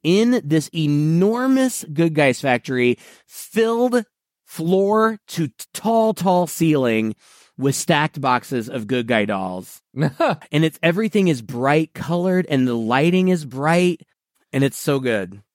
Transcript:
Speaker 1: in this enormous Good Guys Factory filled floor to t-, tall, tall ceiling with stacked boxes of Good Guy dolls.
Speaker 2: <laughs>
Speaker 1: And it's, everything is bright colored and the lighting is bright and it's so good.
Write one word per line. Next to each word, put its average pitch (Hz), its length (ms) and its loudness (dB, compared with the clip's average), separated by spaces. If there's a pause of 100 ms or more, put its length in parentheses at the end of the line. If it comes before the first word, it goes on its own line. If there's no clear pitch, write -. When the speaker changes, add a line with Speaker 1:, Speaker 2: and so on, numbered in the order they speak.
Speaker 1:
in 220 440 2
this 151 280 0
enormous 185 1160 2
Good 165 220 0
Guys 143 260 2
Factory 123 580 0 (300)
filled 233 760 -2 (400)
floor 202 800 0
to 165 200 -4
t-, - 60 -10 (200)
tall, 220 400 2
tall 180 340 0
ceiling 123 680 0 (420)
with 135 180 0
stacked 151 460 0
boxes 123 480 -2
of 123 180 -8
Good 123 200 -2
Guy 113 180 0
dolls. 92 600 -8
Speaker 2:
<laughs> - 120 -12 (520)
Speaker 1:
And 151 140 2
it's, 156 160 -4
everything 196 460 0
is 139 140 0
bright 135 520 -2
colored 180 560 -2
and 131 180 2
the 123 80 -2
lighting 143 520 0
is 175 180 0
bright 160 560 0 (500)
and 135 120 0
it's 139 140 -2
so 143 220 -2
good. 98 420 -4 (140)